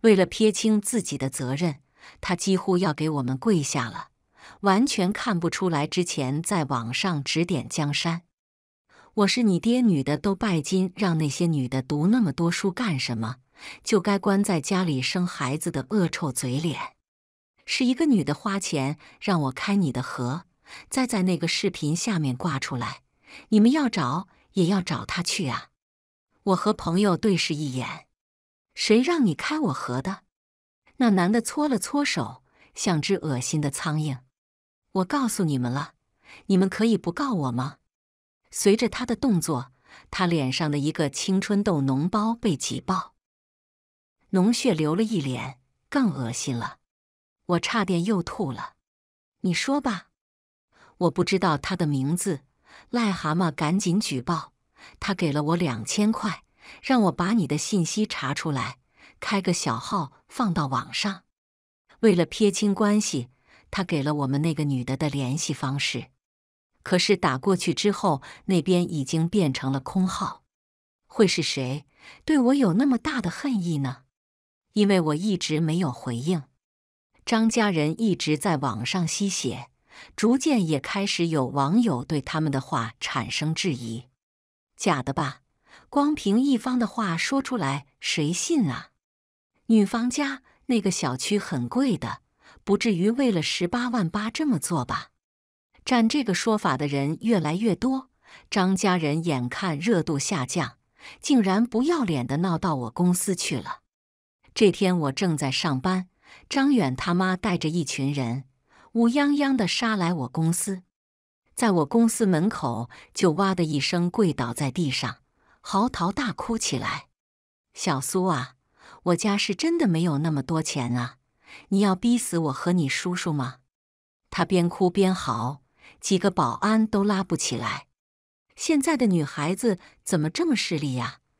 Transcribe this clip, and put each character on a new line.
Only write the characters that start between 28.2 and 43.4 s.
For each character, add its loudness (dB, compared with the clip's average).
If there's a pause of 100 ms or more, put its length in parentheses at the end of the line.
，“谁 4
让 2
你 4
开 -4
我 0
盒 -4
的？” -8 (760)
那 4
男 4
的 4
搓 -2
了 0
搓 -2
手， -4 (320)
像 0
只 0
恶 -2
心 -2
的 0
苍 -4
蝇。 -4 (760)
“我 0
告 0
诉 -2
你 0
们 -2
了， -6 (520)
你 4
们 4
可 -2
以 2
不 -4
告 -2
我 -2
吗？” -4 (720)
随 4
着 0
他 -6
的 -2
动 2
作， -4 (400)
他 0
脸 2
上 -2
的 0
一 0
个 0
青 0
春 0
痘 2
脓 2
包 0
被 0
挤 -6
爆， -4 (1160)